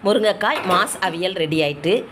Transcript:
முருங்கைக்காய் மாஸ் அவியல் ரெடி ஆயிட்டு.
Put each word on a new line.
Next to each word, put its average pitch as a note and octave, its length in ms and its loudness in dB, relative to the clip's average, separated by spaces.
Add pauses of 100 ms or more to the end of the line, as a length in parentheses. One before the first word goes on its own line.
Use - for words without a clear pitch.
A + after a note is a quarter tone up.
முருங்கைக்காய் G#3+ 540 2 (100)
மாஸ் F#3 240 2 (140)
அவியல் F3+ 340 -4
ரெடி D#3+ 240 0
ஆயிட்டு. D3 280 0 (180)